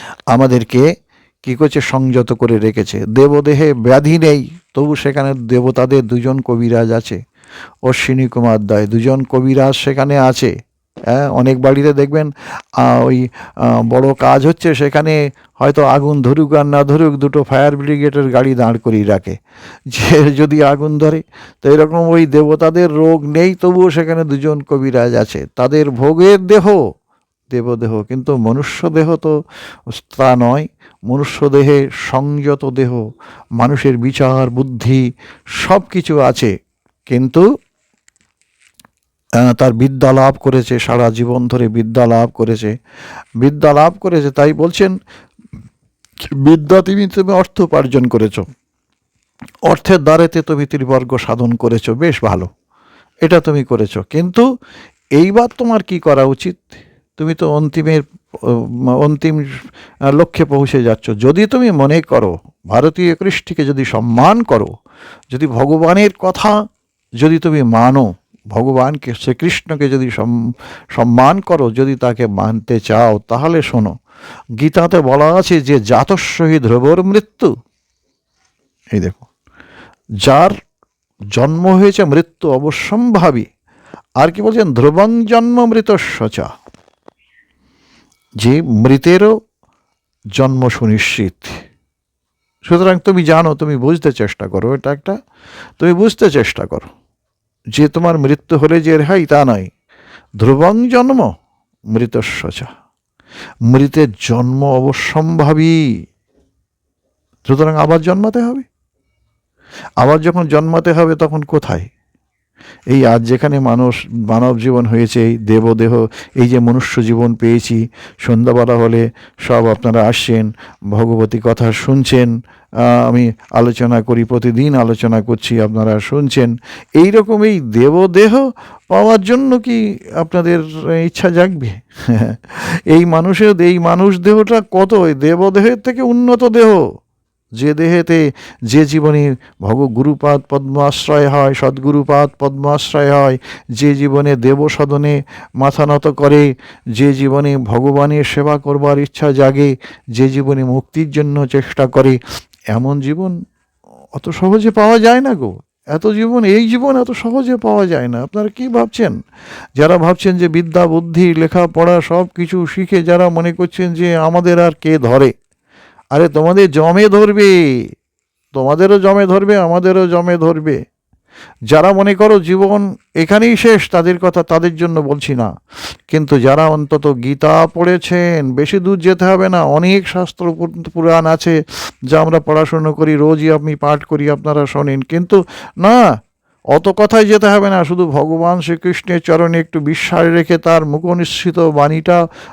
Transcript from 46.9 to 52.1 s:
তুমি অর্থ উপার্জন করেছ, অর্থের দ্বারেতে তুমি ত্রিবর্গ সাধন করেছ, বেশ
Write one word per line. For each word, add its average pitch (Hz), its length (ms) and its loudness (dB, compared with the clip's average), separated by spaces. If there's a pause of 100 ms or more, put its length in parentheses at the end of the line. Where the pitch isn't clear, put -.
তুমি 190 240 -4
অর্থ 190 300 -2
উপার্জন 139 440 0
করেছ, 110 340 -2 (1200)
অর্থের 165 420 0
দ্বারেতে 160 380 2
তুমি 147 240 -4
ত্রিবর্গ 131 520 -2
সাধন 117 340 -2
করেছ, 117 380 -2
বেশ 135 340 -2